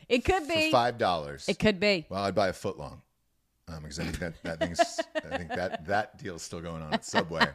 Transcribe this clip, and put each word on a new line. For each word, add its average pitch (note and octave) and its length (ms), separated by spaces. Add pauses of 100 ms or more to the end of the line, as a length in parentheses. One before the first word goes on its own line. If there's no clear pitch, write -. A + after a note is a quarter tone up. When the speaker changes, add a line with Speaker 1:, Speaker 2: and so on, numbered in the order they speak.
Speaker 1:
It B3 160
could F#4 180
Speaker 2:
for D4 100
Speaker 1:
be. D#4 180
Speaker 2:
five A#2+ 260
dollars, D#2+ 500
Speaker 1:
It G3+ 100
could G3+ 220
be. G3 300
Speaker 2:
well, F#2+ 160
I'd G2 100
buy G2 140
a F2 40
foot F#2+ 240
long. C#2+ 240 (680)
Um, D#2+ 120
'cause D2+ 160
I E2 60
think D#2+ 160
that, E2+ 240
that E2 160
thing's, E4 400 (160)
I D4 220
think E2 140
that, F2+ 340
that G2+ 360
deal's F2 220
still F2 160
going E2 220
on D#2 120
at - 120
Subway. E2 500